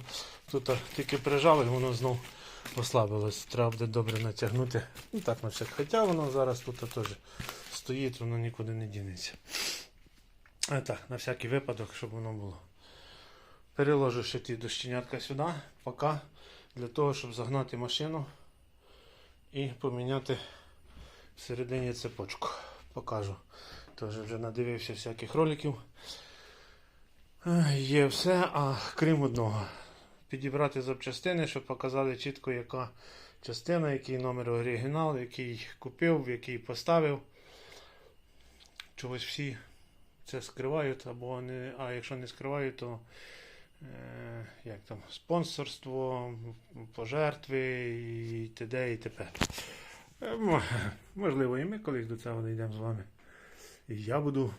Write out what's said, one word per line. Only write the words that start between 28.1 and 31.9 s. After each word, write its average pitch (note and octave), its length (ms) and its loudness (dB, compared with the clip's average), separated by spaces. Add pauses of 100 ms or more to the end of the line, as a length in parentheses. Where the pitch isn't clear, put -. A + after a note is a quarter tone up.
а C3+ 240 2 (180)
крім D#3+ 260 6
одного. A2+ 440 2 (640)
Підібрати C3+ 540 0
запчастини, C3 640 0
щоб - 180 -4
показали C3 520 0